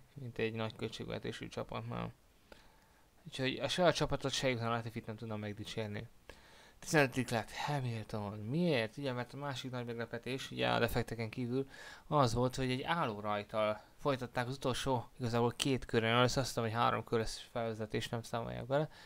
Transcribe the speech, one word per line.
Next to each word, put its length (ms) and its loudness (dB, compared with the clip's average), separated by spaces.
mint 260 -10
egy 160 0
nagy 220 -4
költségvetésű 720 -6
csapatnál. 640 -6
Úgyhogy 320 0
a, 100 0
se 180 4
a 60 10
csapatot, 400 0
se 160 0
Yuhan 200 0
Latifit 380 -2
nem 100 -8
tudnám 220 -6
megdicsérni. 680 -6
Tizenötödik 520 4
lett 200 0
Hamilton. 880 -4
Miért? 580 0
Ugye, 160 -2
mert 200 -4
a 40 -12
másik 340 -6
nagy 160 -4
meglepetés, 640 -6
ugye, 180 2
a 100 4
defekteken 520 0
kívül 380 -2
az 280 6
volt, 220 2
hogy 140 0
egy 120 0
álló 380 0
rajttal 640 0
folytatták 480 0
az 80 -4
utolsó, 540 0
igazából 380 4
két 280 2
körön, 300 4
először 240 6
azt 100 0
hiszem, 140 0
hogy 100 0
három 320 4
kör 140 0
lesz 340 -4
felvezetés, 560 -2
nem 140 -4
számolják 440 -6
bele, 220 2